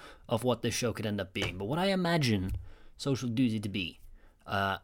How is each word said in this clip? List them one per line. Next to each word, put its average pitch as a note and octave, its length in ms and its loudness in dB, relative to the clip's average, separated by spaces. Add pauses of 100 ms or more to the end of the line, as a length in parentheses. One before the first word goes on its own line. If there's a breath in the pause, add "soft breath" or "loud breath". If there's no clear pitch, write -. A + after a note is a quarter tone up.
(280 loud breath)
of A#2 160 2
what A#2+ 180 2
this A#2 120 0
show A#2 180 0
could A2 140 -4
end G#2 140 0
up F#2 140 -6
being. F#2 240 -2
But G2+ 60 -4
what C#3+ 160 -2
I F#3+ 60 2
imagine D#3+ 640 2 (440 loud breath)
Social C3+ 320 -2
Doozy A2+ 320 2
to G#2+ 80 -4
be, F#2+ 300 -4 (480 soft breath)
uh, G2 380 0